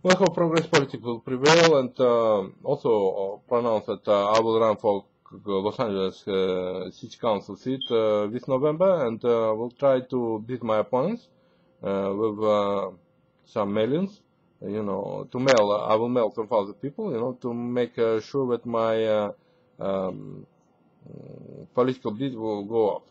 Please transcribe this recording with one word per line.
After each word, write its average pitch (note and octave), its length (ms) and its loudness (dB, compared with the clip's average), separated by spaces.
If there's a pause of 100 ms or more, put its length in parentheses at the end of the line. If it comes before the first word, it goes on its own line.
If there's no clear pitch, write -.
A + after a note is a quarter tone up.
Well, F#3 120 6
I F#3 40 -8
hope F3+ 160 4
progress E3 320 2
politics C3+ 360 0
will A#2 160 -6
prevail, D3+ 580 4
and, B2+ 220 -2
uh, A2+ 480 4 (160)
also, G#2 800 0
uh, - 40 -20
pronounce A#2 380 0
that, G2+ 220 -6
uh, G2+ 240 4
I A2+ 80 6
will A2+ 200 2
run A2 160 4
for G2+ 300 -2 (240)
c-, G2+ 80 -20
c-, - 80 -20
Los G2+ 340 -2
Angeles, F#2+ 480 -4
uh, F#2 640 -2
City - 260 -18
Council G#2 380 -2
seat, C3+ 340 -6
uh, G#2+ 380 2
this A#2 200 -8
November, D3+ 580 2
and, A2+ 180 -4
uh, A2+ 320 2
will A#2 160 -6
try C3 300 2
to A#2 440 -2
beat B2 180 -8
my A2 160 2
opponents, C3+ 500 -2 (520)
uh, G2 320 -2
with, G#2+ 300 -2
uh, G2+ 460 2 (560)
some G2+ 280 -2
mail-ins, C#3 460 0 (420)
you G#2 220 -6
know, G2 480 -6
to B2+ 80 -6
mail, A#2+ 320 4
uh, G#2 140 0
I A2 100 2
will A#2 140 0
mail A#2+ 200 2
ten A2 180 -6
thousand G2+ 260 -2
people, D#3 400 -8
you A2+ 60 -4
know, B2 200 -6
to A#2+ 140 -6
make, A#2+ 440 -4
uh, A2+ 220 2
sure C3+ 280 -4 (100)
that - 80 -14
my, A2+ 400 0
uh, G#2+ 260 0 (480)
um, G2 680 -6 (1300)
political B2+ 380 0
bid B2+ 240 -6
will G#2+ 300 -4
go A2 320 2
up. - 140 -14